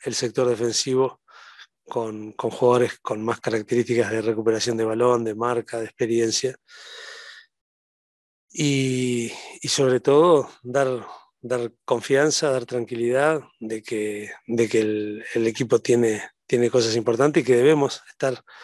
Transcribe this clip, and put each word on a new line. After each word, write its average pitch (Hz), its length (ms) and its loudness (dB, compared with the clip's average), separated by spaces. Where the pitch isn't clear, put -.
el 120 140 -6
sector 123 320 -2
defensivo 123 760 -2
con, 107 440 -8
con - 180 -4
jugadores 123 500 2
con 110 240 -6
más 113 160 -2
características 113 720 0
de 110 140 -4
recuperación 113 540 0
de 113 80 0
balón, 117 380 0
de 110 120 -4
marca, 117 420 -4
de 113 80 -6
experiencia. 117 720 -2
Y, 127 800 -2
y - 80 -8
sobre 127 320 2
todo 147 500 6
dar, 127 460 -2
dar 120 320 -4
confianza, 139 680 2
dar 127 140 -2
tranquilidad 127 760 -2
de 110 200 -8
que, 104 480 -6
de 117 220 0
que 110 140 2
el, 107 520 -4
el 113 140 0
equipo 113 320 0
tiene, 113 500 0
tiene 120 240 2
cosas 113 280 2
importantes 123 460 2
y - 20 -4
que 127 100 4
debemos 139 540 4
estar 135 340 -6